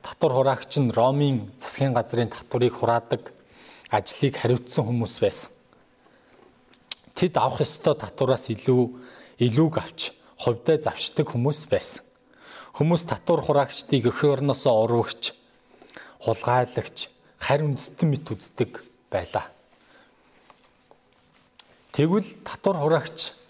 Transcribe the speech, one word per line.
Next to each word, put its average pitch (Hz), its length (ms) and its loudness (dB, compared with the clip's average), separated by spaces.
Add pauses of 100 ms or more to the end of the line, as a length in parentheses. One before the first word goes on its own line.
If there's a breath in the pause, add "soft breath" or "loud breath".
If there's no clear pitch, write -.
Татвар - 320 0
хураагч 131 460 0
нь 123 120 2
Ромын 131 640 2
засгийн - 360 -2
газрын 117 360 0
татварыг 120 440 0
хураадаг - 580 -2 (580 loud breath)
ажлыг 123 460 0
хариуцсан 120 500 0
хүмүүс 117 380 -2
байсан. - 280 -2 (1600 soft breath)
Тэд 180 240 0
авах 127 240 0
ёстой - 320 0
татвараас - 560 -2
илүү, 123 320 2 (560 loud breath)
илүүг 131 400 4
авч - 320 -6 (320 soft breath)
хувьдаа 139 400 2
завшдаг - 480 -2
хүмүүс 135 400 -2
байсан. - 320 -2 (720 loud breath)
Хүмүүс 165 320 0
татвар - 320 0
хураагчдыг 135 720 2
эх - 120 -6
орноосоо 139 600 2
урвагч, 117 480 0 (880 loud breath)
хулгайлагч, - 880 -2 (320 soft breath)
харь 147 240 0
үндэстэн 147 480 -2
мэт - 240 -4
үздэг - 480 -6 (240)
байлаа. - 400 -4 (2500 soft breath)
Тэгвэл 180 480 0
татвар - 400 -2
хураагч - 480 0 (180)